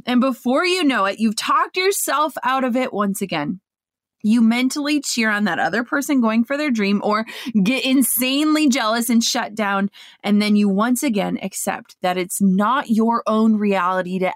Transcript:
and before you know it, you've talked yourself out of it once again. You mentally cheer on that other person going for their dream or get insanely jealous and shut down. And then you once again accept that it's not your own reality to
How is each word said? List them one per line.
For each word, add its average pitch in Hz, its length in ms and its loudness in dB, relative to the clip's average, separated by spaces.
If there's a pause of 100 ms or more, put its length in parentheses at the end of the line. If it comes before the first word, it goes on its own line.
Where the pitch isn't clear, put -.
and 247 160 2
before 262 460 0
you 359 180 0
know 233 220 2
it, 196 140 -4
you've 214 160 0
talked 320 420 -2
yourself 320 640 0
out 262 220 0
of 247 120 0
it 254 160 -2
once 202 300 -2
again. 180 400 -6 (640)
You 226 140 4
mentally 262 600 0
cheer 226 260 -2
on 208 160 0
that 165 140 -2
other 180 260 -2
person 277 380 0
going 226 220 2
for 277 120 -4
their 302 140 -2
dream 202 340 0
or 214 220 0 (360)
get 240 220 0
insanely 277 840 2
jealous 233 400 0
and 233 120 4
shut 220 320 -4
down. 202 360 0 (320)
And 208 180 2
then 208 160 2
you 208 100 4
once 214 360 2
again 190 400 -2
accept - 580 -8
that 180 160 0
it's 180 240 -4
not 202 480 2
your 226 380 2
own 220 300 2
reality 185 640 0
to 180 140 0